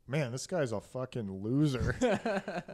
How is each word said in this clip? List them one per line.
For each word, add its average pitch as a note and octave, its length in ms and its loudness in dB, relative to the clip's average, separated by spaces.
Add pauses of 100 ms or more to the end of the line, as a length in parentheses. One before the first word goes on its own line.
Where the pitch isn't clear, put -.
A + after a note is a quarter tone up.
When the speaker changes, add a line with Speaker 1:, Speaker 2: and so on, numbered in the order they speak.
Speaker 1:
"Man, B2+ 260 0
this - 140 -6
guy's D3 260 0
a G2+ 80 -2
fucking A2 640 -6
loser." B2+ 580 2
Speaker 2:
<laughs> G3 720 0